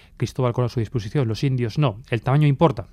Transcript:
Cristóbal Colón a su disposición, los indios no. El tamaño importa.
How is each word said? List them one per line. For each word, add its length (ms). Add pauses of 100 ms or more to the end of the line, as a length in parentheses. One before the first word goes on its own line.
(180)
Cristóbal 340
Colón 140
a 80
su 80
disposición, 440
los 200
indios 320
no. 320
El 120
tamaño 280
importa. 440